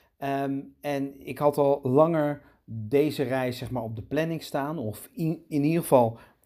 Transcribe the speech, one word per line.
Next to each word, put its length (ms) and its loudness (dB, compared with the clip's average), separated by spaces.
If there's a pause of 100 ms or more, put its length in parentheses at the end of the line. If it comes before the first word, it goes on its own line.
(180)
Ehm, 420 -4 (200)
en 460 -6
ik 120 -8
had 200 2
al 240 4
langer 600 2 (220)
deze 580 0
reis, 360 -2
zeg 120 -8
maar, 120 -4
op 140 -8
de 60 -10
planning 400 -4
staan, 360 -6
of 340 -8
in, 360 -4
in 160 0
ieder 160 2
geval, 380 4 (280)